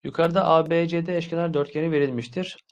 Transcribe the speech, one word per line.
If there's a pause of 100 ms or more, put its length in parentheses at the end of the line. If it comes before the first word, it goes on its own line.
Yukarıda
A
B
C
D
eşkenar
dörtgeni
verilmiştir. (140)